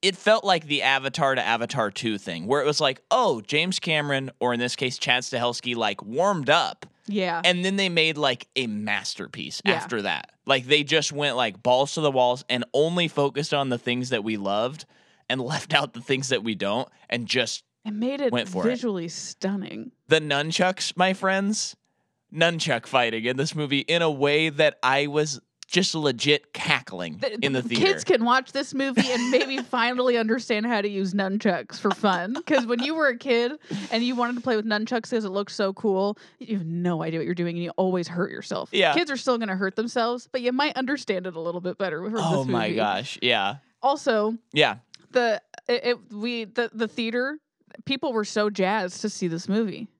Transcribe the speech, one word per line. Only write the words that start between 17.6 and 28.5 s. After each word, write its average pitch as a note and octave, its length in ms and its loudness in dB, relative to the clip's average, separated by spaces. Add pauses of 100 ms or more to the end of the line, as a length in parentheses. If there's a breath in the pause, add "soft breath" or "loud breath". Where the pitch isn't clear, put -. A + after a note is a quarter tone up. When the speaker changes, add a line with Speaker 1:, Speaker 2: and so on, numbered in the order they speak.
Speaker 2:
It G#3+ 80 -6
made B3 300 -2
it B3 100 2
Speaker 1:
went A#3 160 0
for F#3 180 -2
it. A#3 40 2
Speaker 2:
visually G#3+ 380 -4
stunning. - 840 -8 (180)
Speaker 1:
The D#3 120 6
nunchucks, D#3 760 0
my F#3 160 4
friends, F#3+ 640 0 (580)
nunchuck D#3+ 520 2
fighting A2+ 380 2
in B2+ 120 2
this C3+ 180 -2
movie C#3+ 260 0
in E3+ 220 2
a E3 80 4
way D3 380 4
that D3+ 340 2
I C#3 260 4
was D3 320 0 (260)
just - 280 2
legit D3 580 2
cackling F2+ 680 -2
Speaker 2:
The, B3 140 -4 (120)
Speaker 1:
in C#3 80 2
the B2+ 100 0
Speaker 2:
the A#2+ 60 -6
Speaker 1:
theater. A2+ 240 2
Speaker 2:
kids - 100 -2
can B3+ 220 2
watch B3+ 260 2